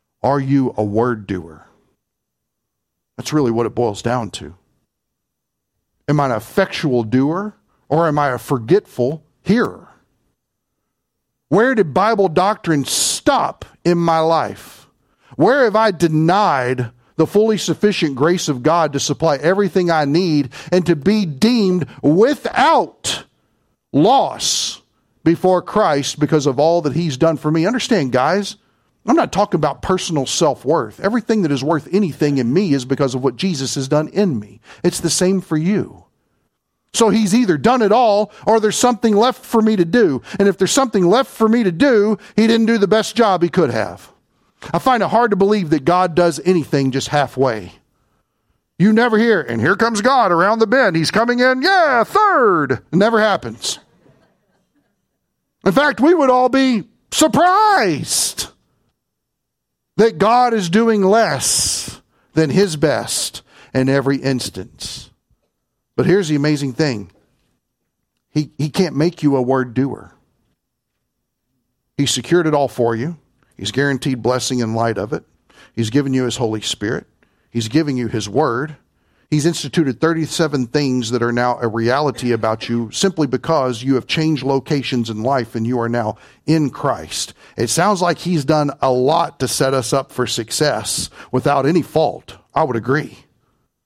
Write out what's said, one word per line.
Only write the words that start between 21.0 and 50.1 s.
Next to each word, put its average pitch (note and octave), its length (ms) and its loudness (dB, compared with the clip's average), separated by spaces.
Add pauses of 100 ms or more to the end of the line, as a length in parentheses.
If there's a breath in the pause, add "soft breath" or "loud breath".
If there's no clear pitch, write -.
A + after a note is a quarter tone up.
deemed F#3 580 0 (160 loud breath)
without A#3+ 1200 0 (680)
loss F3 880 0 (420)
before F3+ 380 2
Christ D3+ 580 -2
because D3 280 2
of B2+ 120 -2
all E3 220 2
that C#3+ 120 -2
he's D#3+ 220 -2
done D#3+ 220 0
for D3+ 140 -2
me? D#3+ 160 0
Understand, G#3 440 -2
guys, D#3+ 440 0 (520)
I'm C4 80 4
not D#4 160 0
talking F#3+ 280 0
about C#3+ 240 -4
personal F3 420 -2
self-worth. C3+ 720 -2
Everything A3 440 -2
that D3 80 0
is C3 120 -2
worth D3+ 280 -2
anything D3+ 480 0
in A#2+ 120 0
me E3+ 220 2
is C3 120 -2
because C3 280 -2
of B2+ 100 -6
what B2 120 0
Jesus C#3 400 -4
has C3+ 120 -6
done D3+ 200 0
in E3+ 320 -2
me. - 220 -18 (220 loud breath)
It's F3 160 0
the E3+ 120 -2
same F#3 300 0
for E3 140 -6
you. E3+ 500 -2 (840)
So A3+ 180 2
he's G#3 260 0
either G#3 200 2
done A3+ 280 2
it G3 80 2
all G#3+ 400 2 (160 loud breath)
or A3 120 4
there's G#3+ 200 -2
something A3+ 360 2
left A#3+ 300 0
for A3+ 160 0
me A3 140 2
to F3 100 2
do. E3 380 0 (160 loud breath)
And G3+ 80 4
if G3 100 0
there's F#3+ 140 0
something A3 340 0
left A3+ 240 2
for - 180 -2
me A#3+ 160 2
to F#3 80 0
do, G#3+ 460 2 (180 loud breath)
he A3 120 4
didn't A3+ 180 2
do A3+ 140 2
the G3 80 2
best G#3+ 280 0
job G3 280 2
he E3+ 60 0
could E3+ 200 0
have. G2 420 -6 (600 loud breath)
I E3+ 60 0
find A#3+ 240 0
it D#3+ 60 -2
hard A#3 200 2
to G3+ 80 0
believe G3 320 0
that D3 160 0
God F3+ 300 2
does E3+ 280 2
anything D3+ 460 0
just B2+ 200 -4
halfway. B2+ 640 -2 (1080)
You G3+ 120 4
never A3 280 2
hear, A3+ 200 2
"And A#2 220 -4
here E3+ 140 2
comes A3 260 -2
God A#3+ 300 2